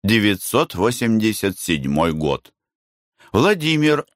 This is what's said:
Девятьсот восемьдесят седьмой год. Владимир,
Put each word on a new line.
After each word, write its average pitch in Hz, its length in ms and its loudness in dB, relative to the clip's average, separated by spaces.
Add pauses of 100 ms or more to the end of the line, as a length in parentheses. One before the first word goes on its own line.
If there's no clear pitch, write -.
Девятьсот 107 720 0
восемьдесят 110 840 0
седьмой 78 540 -2
год. 76 400 -4 (800)
Владимир, 151 840 2